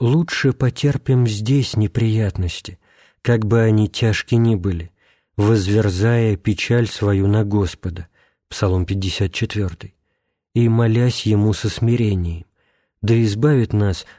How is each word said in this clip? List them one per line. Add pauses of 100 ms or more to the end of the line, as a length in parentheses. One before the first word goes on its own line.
лучше
потерпим
здесь
неприятности, (440)
как
бы
они
тяжки
ни
были, (460)
возверзая
печаль
свою
на
Господа, (400)
Псалом
пятьдесят
четвертый, (580)
и
молясь
Ему
со
смирением, (540)
да
избавит
нас (140)